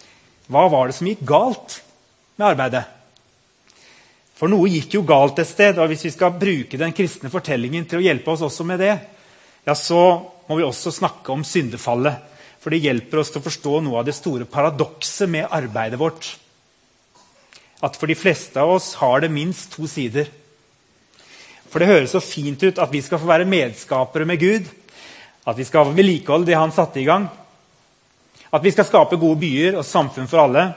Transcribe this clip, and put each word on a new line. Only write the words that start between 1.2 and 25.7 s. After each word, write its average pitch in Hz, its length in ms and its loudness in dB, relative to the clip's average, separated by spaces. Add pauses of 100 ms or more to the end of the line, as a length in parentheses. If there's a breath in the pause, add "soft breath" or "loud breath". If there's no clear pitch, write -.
galt 202 540 0 (580)
med 208 140 2
arbeidet? 127 320 -2 (1500 soft breath)
For 160 80 -2
noe 196 240 4
gikk 165 240 -4
jo 202 80 0
galt 143 380 4
et 160 80 -4
sted, 202 260 4
og 160 160 2
hvis 160 160 -8
vi 147 60 -8
skal 180 260 0
bruke 147 400 -4
den 160 160 -4
kristne 156 380 -4
fortellingen 139 500 -4
til 170 160 -4
å 185 60 2
hjelpe 156 260 0
oss 156 160 -2
også 151 160 -8
med 180 160 -4
det, 202 140 2 (760 soft breath)
ja, 147 80 2
så 170 240 0 (480)
må 156 80 -4
vi 156 100 0
også 143 300 -6
snakke 143 400 -4
om 151 80 -6
syndefallet, 127 720 -2 (480 loud breath)
for 156 80 -6
det 165 140 0
hjelper 127 340 -2
oss 147 140 -4
til 143 80 -8
å 156 80 -8
forstå 147 340 -4
noe 123 160 -4
av 120 80 -4
det 143 80 -6
store 127 320 -6
paradokset 151 840 -4
med 160 200 -4
arbeidet 120 480 -6
vårt. 160 320 -6 (1500 soft breath)
At - 160 -6
for 156 80 -6
de 160 80 0
fleste - 440 -2
av 160 120 2
oss 185 220 -2 (100)
har 131 200 4
det 160 120 -2
minst 165 400 -8
to 156 120 -10
sider. 143 440 -6 (1400 loud breath)
For 165 160 0
det 202 80 6
høres 147 240 4
så 180 80 0
fint 143 400 -6
ut 190 160 0
at 143 160 0
vi 135 80 -4
skal 165 160 -4
få 165 80 -6
være 175 240 4
medskapere 139 760 -2
med 170 120 -2
Gud, 185 320 2 (800 loud breath)
at 113 80 -4
vi 131 80 -6
skal 147 300 4